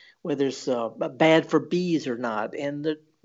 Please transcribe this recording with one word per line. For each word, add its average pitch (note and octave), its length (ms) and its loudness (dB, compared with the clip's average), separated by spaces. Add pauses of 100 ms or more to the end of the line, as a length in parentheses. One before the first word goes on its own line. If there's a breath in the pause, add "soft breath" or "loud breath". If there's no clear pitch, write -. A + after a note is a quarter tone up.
(220 soft breath)
whether C#3 240 0
it's, C3 220 -4
uh, A#2 220 -2
b-, D#3 180 -6
bad D#3+ 420 4
for D#3+ 80 4
bees F3 480 0
or B2 100 -4
not. A2+ 380 -4
And D3 300 -6
the, D#3 160 -2 (240)